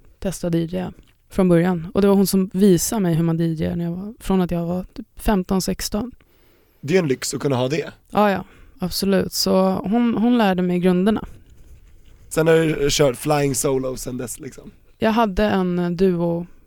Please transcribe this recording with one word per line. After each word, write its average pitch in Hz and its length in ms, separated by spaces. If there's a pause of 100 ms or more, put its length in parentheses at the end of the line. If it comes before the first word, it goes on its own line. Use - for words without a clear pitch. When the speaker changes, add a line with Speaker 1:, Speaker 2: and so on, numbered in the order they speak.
(200)
Speaker 1:
testa 180 300
D 170 140
J 180 220 (440)
från 185 200
början. 170 440
Och 196 80
det 202 60
var 196 80
hon 196 120
som 190 260
visade 196 480
mig 170 140
hur 165 80
man 165 140
D 170 100
J 165 280
när 170 100
jag 170 60
var, 196 280
från 190 220
att 175 100
jag 170 140
var 180 180 (100)
typ - 220
femton, 185 460
sexton. 208 500 (680)
Speaker 2:
Det 147 140
är 190 40
en 160 80
lyx - 260
att 139 60
kunna 139 160
ha 127 120
det. - 240 (180)
Speaker 1:
Ja, 202 220
ja, - 140 (340)
absolut. 185 540
Så 190 380
hon, 226 460
hon 240 200
lärde 190 240
mig 180 180
grunderna. 185 460 (1040)
Speaker 2:
Sen 160 180
har 160 80
du 160 360
kört 139 240
flying 143 400
solo 131 420
sen 123 200
dess, 127 220
liksom? - 320 (260)
Speaker 1:
Jag 220 140
hade 214 320
en, 185 360
eh, 175 100
duo 170 580 (200)